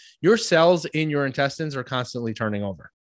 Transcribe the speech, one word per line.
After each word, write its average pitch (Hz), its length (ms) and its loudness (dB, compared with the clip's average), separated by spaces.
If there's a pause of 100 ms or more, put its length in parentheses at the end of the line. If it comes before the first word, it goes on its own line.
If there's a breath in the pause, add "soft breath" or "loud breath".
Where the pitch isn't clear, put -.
(220 soft breath)
your 214 160 6
cells 170 480 4
in 156 240 -2
your 143 160 0
intestines 139 500 -4
are 127 80 -6
constantly 123 500 -6
turning 104 300 -4
over. 95 260 -10 (140)